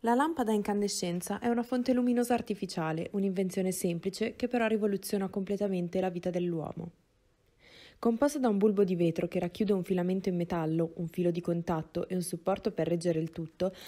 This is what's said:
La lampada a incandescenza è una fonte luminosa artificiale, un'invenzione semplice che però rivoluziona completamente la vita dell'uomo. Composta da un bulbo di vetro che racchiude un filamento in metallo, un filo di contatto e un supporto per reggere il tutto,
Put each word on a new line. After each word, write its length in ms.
La 80
lampada 380
a 20
incandescenza 840
è 80
una 160
fonte 280
luminosa 440
artificiale, 760
un'invenzione 580
semplice 640
che 120
però 200
rivoluziona 640
completamente 680
la 120
vita 180
dell'uomo. 600
Composta 400
da 100
un 120
bulbo 240
di 120
vetro 320
che 120
racchiude 340
un 100
filamento 460
in 60
metallo, 600
un 100
filo 240
di 100
contatto 680
e 60
un 80
supporto 500
per 160
reggere 300
il 140
tutto, 420